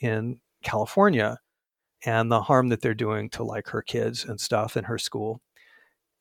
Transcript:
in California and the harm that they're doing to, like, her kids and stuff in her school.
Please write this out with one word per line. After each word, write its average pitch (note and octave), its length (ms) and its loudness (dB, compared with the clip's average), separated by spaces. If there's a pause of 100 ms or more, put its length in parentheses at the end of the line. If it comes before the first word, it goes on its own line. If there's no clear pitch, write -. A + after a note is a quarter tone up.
in A#2 380 -2 (220)
California A#2 800 2 (680)
and A2+ 260 2
the A2 120 4
harm B2+ 240 6
that A#2+ 140 2
they're A2+ 120 0
doing G#2+ 340 -2
to, - 160 -8
like, G#2+ 260 -6
her A2+ 120 -4
kids A#2 420 -4
and G#2+ 160 -8
stuff A2+ 380 -2
in G#2+ 60 -2
her A2+ 160 -6
school. A2 420 -8 (800)